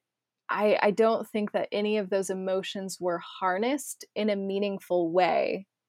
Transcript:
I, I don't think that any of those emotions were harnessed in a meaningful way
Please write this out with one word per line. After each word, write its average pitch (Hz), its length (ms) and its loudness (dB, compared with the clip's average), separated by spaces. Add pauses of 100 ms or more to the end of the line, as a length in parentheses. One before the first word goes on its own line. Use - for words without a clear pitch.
(480)
I, 208 340 4
I 208 100 4
don't 220 360 2
think 208 260 -4
that 185 180 -2
any 208 260 0
of 190 140 -4
those 196 180 0
emotions 190 720 -4
were 175 180 0 (200)
harnessed 208 640 -2 (100)
in 214 140 0
a 202 60 2
meaningful 196 760 -2
way 185 540 2 (240)